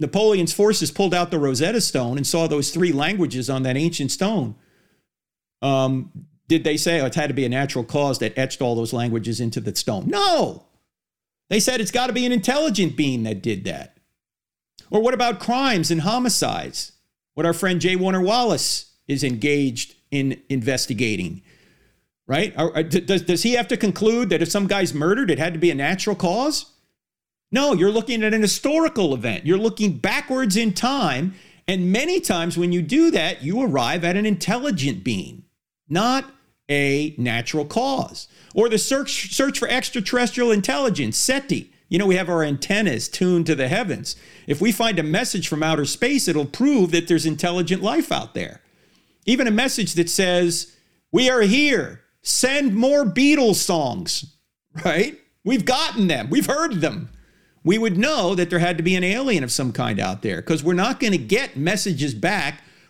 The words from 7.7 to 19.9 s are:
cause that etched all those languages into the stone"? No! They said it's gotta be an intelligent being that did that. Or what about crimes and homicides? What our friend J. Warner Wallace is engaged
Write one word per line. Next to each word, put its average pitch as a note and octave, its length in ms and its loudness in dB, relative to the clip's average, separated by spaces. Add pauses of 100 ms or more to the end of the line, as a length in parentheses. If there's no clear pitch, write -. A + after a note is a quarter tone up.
cause C#3 340 0
that A2 200 -4
etched C3 240 -4
all A#2+ 120 0
those A#2 200 -2
languages A#2 440 -2
into A#2 220 -4
the A2 160 -6
stone"? - 320 -4
No! E4+ 560 0 (880)
They G#3 100 2
said B3+ 200 0
it's F#3+ 120 -4
gotta B3 220 0
be B3 120 0
an B3 60 0
intelligent A#3+ 640 0
being C3 280 0
that G#2+ 180 -6
did G2 220 -4
that. C#2+ 340 -10 (920)
Or G#3 100 2
what B3+ 140 2
about A#3+ 260 0
crimes A#3 500 0
and E3 100 0
homicides? D3 920 -2 (420)
What D#3 120 0
our E3+ 60 4
friend F3+ 280 0
J. F#3 160 2
Warner F#3 240 0
Wallace G#3 720 0 (160)
is C#3 160 -2
engaged C3+ 720 -2 (160)